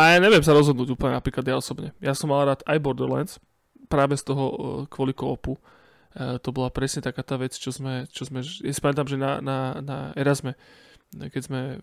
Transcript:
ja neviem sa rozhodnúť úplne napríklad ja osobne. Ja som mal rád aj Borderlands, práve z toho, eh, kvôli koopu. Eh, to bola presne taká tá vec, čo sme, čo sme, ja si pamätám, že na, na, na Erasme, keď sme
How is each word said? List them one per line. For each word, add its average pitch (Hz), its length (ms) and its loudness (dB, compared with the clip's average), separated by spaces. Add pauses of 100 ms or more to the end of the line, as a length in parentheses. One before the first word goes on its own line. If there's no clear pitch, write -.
ja 175 100 10
neviem 190 220 8
sa 156 100 6
rozhodnúť 143 400 6
úplne 131 240 -2
napríklad 131 300 -4
ja 139 100 0
osobne. 131 440 -6
Ja 139 140 0
som 135 140 -4
mal 143 160 2
rád 139 220 0
aj 156 160 2
Borderlands, 131 540 -2 (520)
práve 139 300 2
z - 80 -6
toho, 135 200 -2
eh, 131 120 -2 (320)
kvôli 135 240 -2
koopu. 131 480 -6 (500)
Eh, 127 280 -6
to - 120 -8
bola 127 180 -2
presne 135 320 -4
taká 127 200 -6
tá 135 160 -6
vec, 131 160 -6
čo - 180 -10
sme, 131 380 -6
čo - 160 -12
sme, 131 160 -8
ja 151 320 -8
si 139 80 -8
pamätám, 143 260 0
že 139 80 -6
na, 135 240 -2
na, 135 200 -4 (200)
na 139 180 -8 (180)
Erasme, 139 420 0 (560)
keď - 300 -8
sme 131 180 -6 (220)